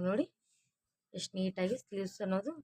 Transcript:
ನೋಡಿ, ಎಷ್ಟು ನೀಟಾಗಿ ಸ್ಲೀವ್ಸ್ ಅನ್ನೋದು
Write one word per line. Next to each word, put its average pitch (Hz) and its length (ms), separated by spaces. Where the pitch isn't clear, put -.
ನೋಡಿ, 208 180
ಎಷ್ಟು 175 240
ನೀಟಾಗಿ 185 400
ಸ್ಲೀವ್ಸ್ 196 460
ಅನ್ನೋದು 196 280